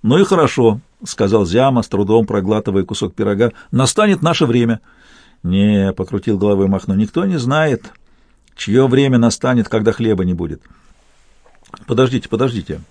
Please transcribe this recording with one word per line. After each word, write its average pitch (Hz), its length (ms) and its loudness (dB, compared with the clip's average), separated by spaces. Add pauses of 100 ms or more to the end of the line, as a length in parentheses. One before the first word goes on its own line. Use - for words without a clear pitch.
"Ну 123 160 4
и 202 60 6
хорошо", — 131 540 2 (260)
сказал 104 400 0
Зяма, 123 360 0
с - 60 -6
трудом 104 380 0
проглатывая 101 580 -2
кусок 95 320 -6
пирога, — 104 360 0 (200)
"настанет 180 500 0
наше 165 240 0
время". 117 340 0 (640)
"Не", — 98 560 2
покрутил 98 400 -4
головой 98 300 2
Махно, — 95 280 -2
"никто 110 300 -2
не 180 140 -2
знает, 135 520 -2 (640)
чьё 127 320 2
время 131 300 2
настанет, 117 520 0
когда 110 220 0
хлеба 104 320 -2
не 90 100 0
будет". 82 280 -8 (1300)
"Подождите, 127 420 -2
подождите". 107 600 -4